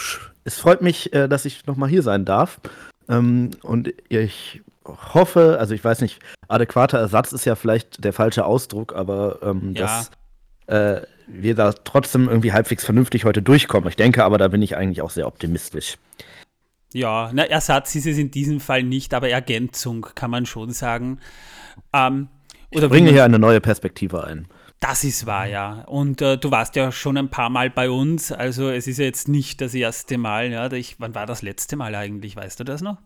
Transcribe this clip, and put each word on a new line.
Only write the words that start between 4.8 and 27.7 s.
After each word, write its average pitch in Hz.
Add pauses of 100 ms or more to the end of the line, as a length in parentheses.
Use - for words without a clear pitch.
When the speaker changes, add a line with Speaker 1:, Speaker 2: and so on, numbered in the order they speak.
Speaker 1:
hoffe, 170
also 110
ich 104
weiß 113
nicht, - (300)
adäquater 120
Ersatz 110
ist 131
ja 117
vielleicht 113
der 101
falsche 110
Ausdruck, 110
aber, 98
ähm, 98
Speaker 2:
Ja. 113 (640)
Speaker 1:
dass, 104
äh, - (200)
wir 107
da 107
trotzdem 127
irgendwie 113
halbwegs 107
vernünftig 120
heute 107
durchkommen. 101
Ich -
denke 117
aber, 101
da 95
bin 101
ich 104
eigentlich 92
auch 95
sehr 80
optimistisch. - (960)
Speaker 2:
Ja, 113
na, 143
Ersatz 143
ist 147
es 151
in 143
diesem 143
Fall 131
nicht, 131
aber 127
Ergänzung 120
kann 123
man 123
schon 117
sagen. 123 (760)
Ähm, 135 (400)
Speaker 1:
Ich -
Speaker 2:
oder 151
Speaker 1:
bringe 165
Speaker 2:
wie 156
man -
Speaker 1:
hier 135
eine 117
neue 110
Perspektive 95
ein. 80 (340)
Speaker 2:
Das 127
ist 135
wahr, 101
ja. 101
Und, 139
äh, 135
du 139
warst 117
ja 131
schon 139
ein 139
paar 120
Mal 127